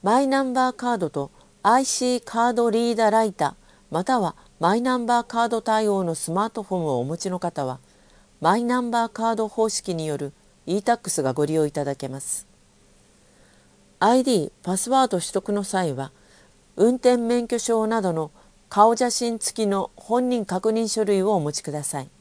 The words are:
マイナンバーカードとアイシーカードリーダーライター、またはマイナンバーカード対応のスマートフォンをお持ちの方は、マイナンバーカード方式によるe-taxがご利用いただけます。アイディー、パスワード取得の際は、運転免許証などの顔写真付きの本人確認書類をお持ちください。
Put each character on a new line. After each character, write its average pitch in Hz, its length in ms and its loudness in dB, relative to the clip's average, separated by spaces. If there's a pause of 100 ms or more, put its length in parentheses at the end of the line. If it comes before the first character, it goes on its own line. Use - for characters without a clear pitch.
マ 220 200 4
イ 277 60 2
ナ 269 160 2
ン 254 100 -2
バ 254 200 2
ー - 20 -10
カ 240 200 -2
ー - 20 -4
ド 180 120 -2
と 143 220 -6 (320)
ア 233 160 6
イ 269 60 0
シ 247 320 -2
ー 240 60 -6
カ 233 260 0
ー 240 40 -2
ド 233 160 2
リ 233 240 2
ー - 20 -2
ダ 220 120 4
ー 208 40 4
ラ 220 120 4
イ 208 100 -2
タ 151 120 -2
ー、 139 80 -2 (360)
ま 165 140 -2
た 254 160 0
は 180 160 -2 (240)
マ 175 160 2
イ 233 60 0
ナ 254 160 0
ン 240 80 -4
バ 240 180 2
ー 240 40 -12
カ 233 180 0
ー 233 40 -2
ド 226 120 -2
対 220 260 0
応 196 160 0
の 170 100 -2
ス 160 180 -8
マ 196 160 0
ー - 20 -4
ト 220 140 -10
フ 190 120 -6
ォ - 40 -2
ン 165 60 -2
を 135 140 0
お 120 40 -2
持 151 140 -6
ち 190 120 -6
の 180 100 -6
方 165 260 -4
は、 127 140 -6 (640)
マ 170 160 4
イ 240 60 -2
ナ 247 180 0
ン 240 100 -4
バ 233 180 -2
ー - 20 -20
カ 226 200 -2
ー 226 40 -2
ド 220 120 -4
方 220 220 0
式 - 260 -6
に 160 100 -6
よ 147 120 -4
る 143 160 -8 (340)
e-tax 208 540 -2
が 131 120 0
ご 147 120 0
利 156 100 -2
用 156 100 2
い 147 60 -4
た 147 140 -4
だ 139 100 -4
け 135 120 -10
ま 135 120 -10
す。 - 260 -10 (1500)
ア 220 160 4
イ 262 80 4
デ 262 80 0
ィ 175 140 2
ー、 - 60 -10 (100)
パ 185 160 -4
ス 240 120 -6
ワ 262 160 4
ー - 20 -2
ド 185 120 -2
取 - 120 -10
得 202 220 -4
の 202 100 -2
際 185 300 -2
は、 135 180 -8 (640)
運 240 200 4
転 247 220 4
免 240 300 0
許 240 100 -2
証 220 300 0
な 220 140 0
ど 185 120 0
の 160 160 -4 (400)
顔 220 260 6
写 247 140 2
真 233 300 -2
付 - 240 -4
き 208 40 2
の 196 280 0
本 247 340 0
人 233 160 0
確 185 240 -2
認 220 180 0
書 214 180 0
類 196 180 2
を 208 80 2
お 196 80 2
持 147 120 -2
ち - 100 -6
く 151 100 -10
だ 147 120 -6
さ 143 180 -6
い。 131 80 -12 (120)